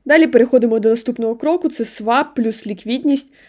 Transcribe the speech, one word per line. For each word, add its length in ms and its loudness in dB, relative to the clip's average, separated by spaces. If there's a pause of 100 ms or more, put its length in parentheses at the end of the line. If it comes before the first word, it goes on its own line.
Далі 220 4
переходимо 520 2
до 100 0
наступного 480 -2
кроку: 320 -2
це 160 -6
СВАП 500 -2
плюс 320 -4
ліквідність 680 -4 (140)